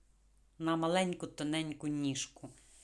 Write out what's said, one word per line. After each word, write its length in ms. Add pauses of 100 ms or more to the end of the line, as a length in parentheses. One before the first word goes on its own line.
(580)
На 180
маленьку, 500
тоненьку 640
ніжку. 640 (340)